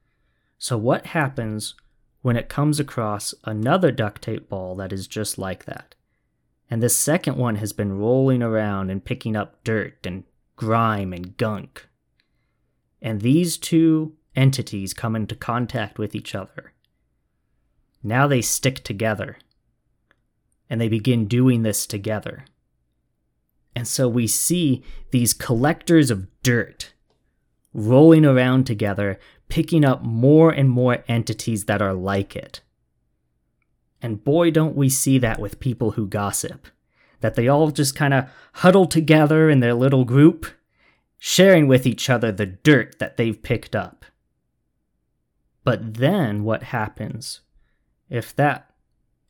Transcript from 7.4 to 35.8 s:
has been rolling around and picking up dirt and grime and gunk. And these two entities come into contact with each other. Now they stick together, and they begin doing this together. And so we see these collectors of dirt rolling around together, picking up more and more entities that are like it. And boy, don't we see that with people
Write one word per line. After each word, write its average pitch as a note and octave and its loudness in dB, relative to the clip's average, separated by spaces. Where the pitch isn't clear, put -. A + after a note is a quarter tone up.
has G#2 -8
been G2+ -6
rolling B2+ 2
around G#2+ -2
and F#2+ -8
picking A#2+ -6
up - -8
dirt A2 -6
and F#2 -10
grime A2 -2
and F2+ -14
gunk. - -8
And A2 -6
these D#3 2
two D#3+ 0
entities B2 0
come A2+ -6
into G#2+ -6
contact A#2 -6
with G#2+ -6
each - -10
other. - -14
Now B2 0
they C3+ 2
stick - -4
together, G#2 -6
and A2+ -4
they A2+ -2
begin A2+ 0
doing A#2+ 2
this G#2+ -2
together. G#2+ -8
And A#2+ -8
so C3 -2
we A#2 0
see D3 -2
these A#2+ 0
collectors C#3+ 2
of F#2+ -4
dirt - -4
rolling C#3+ 6
around B2+ 4
together, G2+ -4
picking D#3+ 0
up C3+ 2
more C3+ 6
and C3+ 2
more B2 0
entities A2+ -4
that G2+ 0
are G2 0
like G2 -4
it. - -14
And A2 -8
boy, E3 2
don't D#3 0
we C#3 2
see C3 2
that A2+ 0
with - -10
people A#2 -2